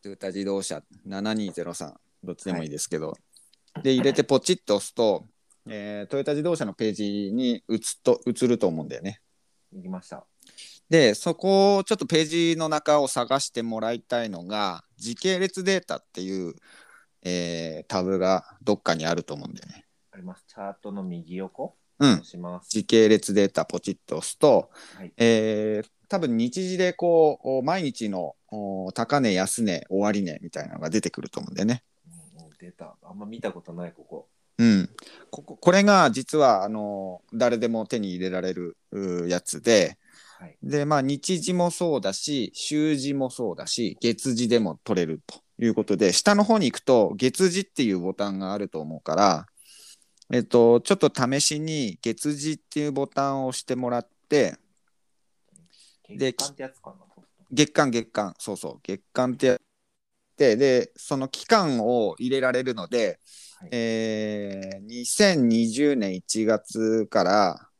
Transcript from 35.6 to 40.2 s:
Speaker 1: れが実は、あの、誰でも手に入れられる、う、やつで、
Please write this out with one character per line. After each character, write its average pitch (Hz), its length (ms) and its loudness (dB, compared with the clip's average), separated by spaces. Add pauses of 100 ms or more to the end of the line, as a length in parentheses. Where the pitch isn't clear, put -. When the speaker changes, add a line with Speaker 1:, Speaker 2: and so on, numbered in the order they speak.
Speaker 1:
れ 196 100 6
が 190 280 8
実 131 280 -2
は、 113 260 6
あ 104 40 -4
の、 101 540 -8 (100)
誰 117 260 2
で 113 100 0
も 113 180 -2
手 123 120 -4
に 98 120 -4
入 90 80 -8
れ 92 120 -4
ら 92 100 -4
れ 92 120 -4
る、 90 240 -8 (140)
う、 90 380 -4
や 90 120 0
つ - 200 -10
で、 107 380 4 (400)